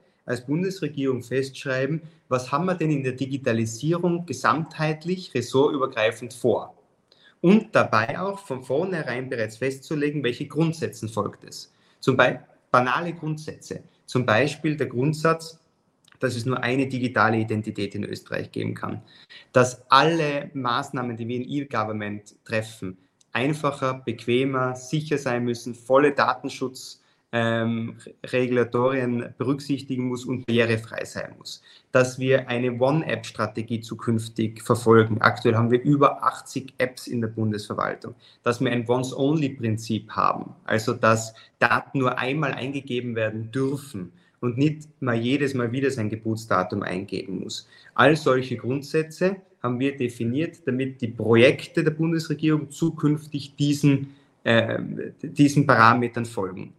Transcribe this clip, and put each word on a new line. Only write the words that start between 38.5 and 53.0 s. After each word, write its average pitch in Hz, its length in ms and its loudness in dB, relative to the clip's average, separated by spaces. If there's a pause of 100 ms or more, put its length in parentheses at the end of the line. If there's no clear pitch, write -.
wir 127 120 2
ein 117 160 -2
Once-Only-Prinzip 127 1200 0
haben, - 440 0 (100)
also 110 300 0
dass 110 400 2 (260)
Daten - 380 2
nur 127 200 0
einmal 135 340 -2
eingegeben 123 640 -6
werden 110 380 -4
dürfen 131 600 -4 (280)
und 120 160 -2
nicht 151 320 0 (140)
mal 120 140 0
jedes 131 360 0
Mal 120 200 -2
wieder 135 180 0
sein 107 180 -2
Geburtsdatum 107 760 -2
eingeben 92 580 -6
muss. - 280 -10 (260)
All 139 220 6
solche 127 400 0
Grundsätze 156 800 -2 (260)
haben 123 180 -2
wir 139 160 -2
definiert, 127 680 -4
damit 131 380 -4
die 113 60 -2
Projekte 117 760 4
der 156 80 2
Bundesregierung 156 800 0
zukünftig 151 880 -2